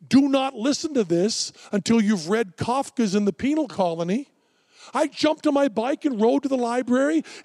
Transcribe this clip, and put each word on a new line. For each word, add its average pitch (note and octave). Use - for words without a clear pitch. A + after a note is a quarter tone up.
"Do C#4
not C4+
listen C#4+
to A3+
this E3+
until A3+
you've G3
read G#3+
Kafka's A#3
In G#3
the G3+
Penal C#4+
Colony," F3
I D4+
jumped D4+
on C#4+
my C#4
bike A#3
and B3+
rode B3+
to C#4
the C4+
library B3+